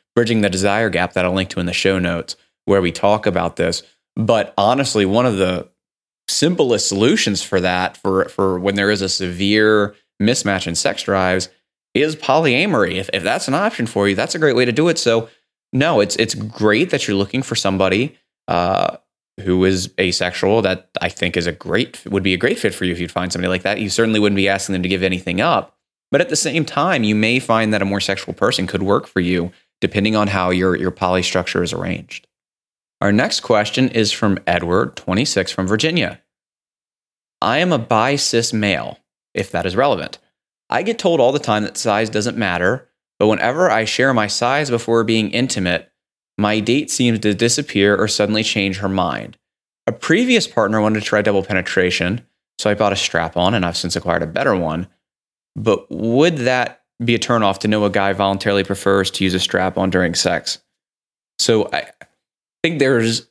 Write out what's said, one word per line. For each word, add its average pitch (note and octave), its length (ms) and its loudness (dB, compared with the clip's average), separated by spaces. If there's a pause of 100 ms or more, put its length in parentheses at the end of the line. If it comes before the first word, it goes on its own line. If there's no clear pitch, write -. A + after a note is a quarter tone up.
(140)
bridging A2+ 280 2
the G2+ 80 2
desire G2+ 400 0
gap F2 240 -2
that F2+ 100 0
I'll F2+ 80 0
link F#2+ 180 -2
to - 100 -6
in F2 60 -2
the F2+ 60 -4
show F#2+ 260 2
notes F2 380 -4 (300)
where G2 160 4
we F2 100 0
talk G#2 340 0
about F2 300 -2
this. F2 260 -2 (340)
But G#2+ 420 2
honestly, A2 480 2
one A2 180 2
of A2+ 140 0
the F#2 280 -2 (640)
simplest C#3+ 600 0
solutions A2 540 2
for - 180 -2
that, F2+ 360 0
for, F#2+ 300 0
for F#2+ 340 -2
when G2 140 0
there G2+ 160 2
is G#2 100 0
a F#2+ 80 -2
severe G2+ 880 2 (260)
mismatch G#2 440 0
in F2 80 -6
sex - 280 -2
drives, F#2 460 0 (460)
is D3+ 220 0
polyamory. C3+ 800 2
If, F#2+ 180 -6
if F#2+ 80 -2
that's A#2+ 260 -2
an C3 60 0
option F#3 320 -2
for G2+ 220 0
you, G2 60 2
that's A2+ 200 -2
a - 40 -6
great D3 180 2
way B2 100 2
to A#2+ 60 0
do D3+ 160 2
it. D#3+ 100 0
So A2+ 320 0 (420)
no, C3+ 280 2
it's, G3+ 160 0
it's - 180 0
great G#2+ 560 0
that - 180 -2
you're G#2 80 2
looking G2 260 -2
for A#2+ 120 -6
somebody, G2 640 0 (300)
uh, F2 520 0 (420)
who F#2 240 2
is F#2 340 0
asexual. F#2+ 640 0
That F#2 280 -2 (100)
I F2 80 -2
think F2+ 280 -6
is F2 120 -2
a E2+ 40 -4
great, - 540 -6
would G2 160 -2
be F#2 120 2
a F2 40 0
great A#2 200 0
fit G#2 140 -2
for - 120 -6
you F2+ 80 0
if E2+ 80 -6
you'd F2 100 -6
find F2+ 220 -6
somebody F2+ 160 -4
like F#2 140 -2
that. G2+ 180 -2
You G#2 100 -4
certainly A2 300 2
wouldn't G#2 160 2
be G2 120 2
asking G2 260 -2
them F#2 100 -2
to F#2 40 -2
give F#2 140 0
anything F2+ 380 -2
up. C3+ 360 -2 (360)
But C#3+ 80 4
at F3 80 0
the D3+ 80 -2
same D#3 280 -2
time, D3+ 380 -2
you G#2+ 140 2
may A2+ 240 2
find A2 340 0
that G2+ 80 0
a - 20 0
more G2 160 -2
sexual G2 320 -4
person F#2+ 360 -2
could F#2+ 160 -4
work G2+ 240 0
for - 100 -4
you, F2+ 320 0 (300)
depending G2+ 340 0
on G#2 140 2
how F#2 220 0
your, F#2 260 2
your F#2 160 -2
poly F#2 320 0
structure F2+ 400 -2
is E2 80 -4
arranged. F2 560 -8 (720)
Our G2+ 100 2
next A#2 300 2
question A2+ 480 2
is A2 240 0
from G2 340 0
Edward, F2 480 0
twenty-six, F#2+ 560 -2
from F#2+ 160 -4
Virginia. A2 540 -2 (1200)
I A#2 160 0
am F3+ 140 2
a C#3+ 60 2
bi A#2 360 2
cis A#2+ 380 0
male, G2+ 480 -2 (340)
if G2 160 -4
that F2 160 -4
is F2+ 80 -4
relevant. A2+ 440 0 (520)
I B2 120 0
get A3+ 180 -4
told E3+ 180 2
all B2+ 140 6
the C#3 80 0
time G#2+ 240 0
that - 120 -10
size A2 320 0
doesn't G#2+ 300 -4
matter, F#2+ 500 0 (300)
but - 80 4
whenever B2+ 420 2
I A2 160 2
share B2+ 300 2
my G#2+ 140 0
size C3+ 420 -2
before A#2 320 0
being A2 300 0
intimate, F#2+ 580 -2 (460)
my G#2 240 2
date A#2 300 0
seems A#2 300 2
to G#2+ 140 2
disappear G#2 640 2
or G2 120 0
suddenly G#2+ 340 0
change G2 360 -2
her G2+ 100 -4
mind. E2 480 -4 (500)
A B2 60 -2
previous A#3 540 2
partner G#2+ 340 0
wanted G#2+ 200 2
to G#2 60 -8
try G#2 160 2
double G2+ 220 2
penetration, F#2 840 -2 (320)
so G#2+ 120 0
I G#2 40 2
bought G#2 180 2
a G2 40 -2
strap-on F2 580 0
and F#2+ 120 0
I've E2+ 100 -4
since - 200 -4
acquired E2+ 260 -2
a E2 40 -4
better G#2 300 0
one. E2+ 300 -4 (720)
But - 340 -2
would C#3 480 2
that B2+ 440 -2 (220)
be A#2 100 2
a A2+ 40 2
turnoff A2 400 0
to G#2+ 100 -2
know G#2+ 160 2
a G2+ 60 2
guy G2 220 0
voluntarily G2 520 0
prefers G2 480 0
to - 120 -2
use F#2 100 2
a F#2 60 0
strap-on F#2 500 0
during F2+ 240 0
sex? - 440 -4 (800)
So A2 340 2
I - 180 -6 (720)
think E3 160 -2
there's A#2 520 0